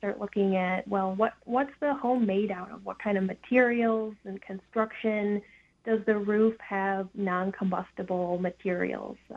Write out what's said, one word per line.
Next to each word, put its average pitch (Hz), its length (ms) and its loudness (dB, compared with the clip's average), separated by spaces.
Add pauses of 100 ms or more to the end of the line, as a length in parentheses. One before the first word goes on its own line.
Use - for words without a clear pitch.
start 202 220 -4
looking 196 260 2 (200)
at, 185 240 -2
well, 190 160 2 (120)
what, 226 120 2 (220)
what's 277 240 0
the 294 140 0 (120)
home 247 200 2
made 196 340 2
out 180 140 -12
of? 165 40 -14 (100)
What 190 180 -8
kind 208 120 2
of 190 60 2 (120)
materials 233 800 2 (100)
and 196 120 -8 (140)
construction? 208 880 -2 (480)
Does 220 160 2
the 220 120 4 (160)
roof 220 260 4
have 196 540 -2
non-combustible 185 1300 -2 (100)
materials? 127 680 -4 (200)